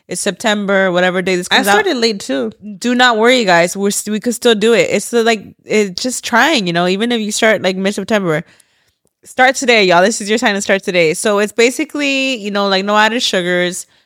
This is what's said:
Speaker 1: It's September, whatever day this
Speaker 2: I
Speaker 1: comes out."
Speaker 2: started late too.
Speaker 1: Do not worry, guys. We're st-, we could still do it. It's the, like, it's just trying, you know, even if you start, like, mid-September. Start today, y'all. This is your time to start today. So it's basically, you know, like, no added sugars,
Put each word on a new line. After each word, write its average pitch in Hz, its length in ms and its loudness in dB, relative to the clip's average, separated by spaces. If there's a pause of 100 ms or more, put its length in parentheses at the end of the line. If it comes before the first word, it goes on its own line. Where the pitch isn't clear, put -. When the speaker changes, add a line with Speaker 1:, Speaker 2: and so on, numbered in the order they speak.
Speaker 1:
It's 180 100 -8
September, 196 720 0
whatever 180 300 0
day 185 160 -2
this 180 140 -6
Speaker 2:
I 196 40 2
Speaker 1:
comes 202 140 0
out." 285 100 4
Speaker 2:
started 381 180 0
late 226 220 -2
too. 254 320 -6 (260)
Speaker 1:
Do 240 180 -2
not 247 220 4
worry, 233 280 4
guys. 175 320 2
We're 196 140 -2
st-, - 200 -6
we 214 80 -2
could 233 160 -2
still 233 200 2
do 220 180 2
it. 190 180 2
It's 202 180 -4
the, 233 140 0
like, 220 400 -2
it's 196 400 -2
just 247 220 -6
trying, 240 420 2
you 170 60 -2
know, 175 120 0
even 202 280 0
if 226 80 -2
you 208 100 -6
start, 220 300 2
like, 185 160 -2
mid-September. 190 680 -2 (800)
Start 254 320 0
today, 226 300 2
y'all. 175 160 6
This 226 180 2
is 202 100 -8
your 214 80 0
time 220 180 0
to 202 60 -4
start 196 220 0
today. 175 300 2
So 202 260 -2
it's 208 140 -2
basically, 269 840 -2
you 202 160 -8
know, 202 160 -2
like, 190 160 0
no 208 140 0
added 220 260 2
sugars, 180 640 -2 (180)